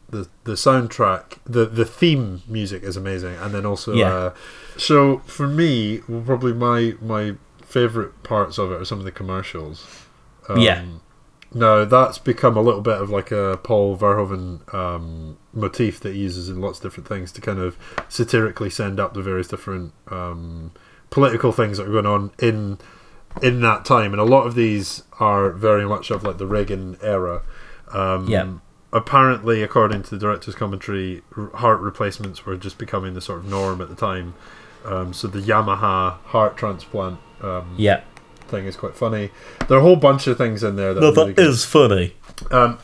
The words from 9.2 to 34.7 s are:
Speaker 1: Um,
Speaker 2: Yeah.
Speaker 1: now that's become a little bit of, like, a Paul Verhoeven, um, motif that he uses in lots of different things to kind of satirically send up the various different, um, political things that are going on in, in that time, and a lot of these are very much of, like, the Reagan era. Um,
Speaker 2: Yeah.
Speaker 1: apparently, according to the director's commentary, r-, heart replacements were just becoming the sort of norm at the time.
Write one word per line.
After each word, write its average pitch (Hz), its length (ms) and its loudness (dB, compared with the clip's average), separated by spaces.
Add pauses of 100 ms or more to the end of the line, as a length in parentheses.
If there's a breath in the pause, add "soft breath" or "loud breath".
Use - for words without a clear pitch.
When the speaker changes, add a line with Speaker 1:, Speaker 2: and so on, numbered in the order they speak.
Speaker 1:
Um, 104 120 0
Speaker 2:
Yeah. 95 240 4 (720)
Speaker 1:
now 107 300 4
that's 123 340 4
become 120 360 2
a 110 60 4
little 110 200 2
bit 107 200 0
of, 101 80 -4
like, 101 220 -2
a 98 320 -2
Paul 101 340 2
Verhoeven, 95 800 -2
um, 82 600 -8 (160)
motif 107 480 -2
that 98 120 -8
he 98 60 -6
uses 90 300 -6
in 90 120 -8
lots 98 160 -6
of - 60 -16
different 92 240 -14
things 92 240 -8
to - 100 -18
kind 101 160 -4
of 90 200 -6 (320 loud breath)
satirically 113 600 -2
send 98 300 -6
up 95 160 -4
the 98 80 -6
various 92 240 -4
different, 92 440 -10 (180)
um, 85 640 -12 (380 soft breath)
political 123 420 2
things 104 260 0
that 95 100 -6
are 104 40 -6
going 104 140 2
on 101 340 0
in, 107 380 0 (640 soft breath)
in 123 180 2
that 113 240 2
time, 110 300 2
and 104 80 0
a 107 40 4
lot 123 220 6
of 120 80 -6
these 107 480 0 (160)
are 101 320 4
very 104 340 2
much 101 240 -4
of, 101 140 -4
like, 98 140 -4
the 98 100 -6
Reagan 95 540 -2
era. 92 400 -2 (520 soft breath)
Um, 95 360 -2
Speaker 2:
Yeah. 92 180 0 (460)
Speaker 1:
apparently, 117 680 2
according 107 400 0
to - 80 -16
the 104 60 -8
director's 104 380 -4
commentary, 98 680 -6 (140)
r-, 104 200 -10
heart 117 260 2
replacements 101 640 -6
were 95 100 -6
just 92 220 -12
becoming 95 360 -6
the 90 80 -10
sort 90 180 -10
of 92 60 -14
norm 98 360 -2
at 90 80 -10
the 95 60 -16
time. 92 380 -6 (520 loud breath)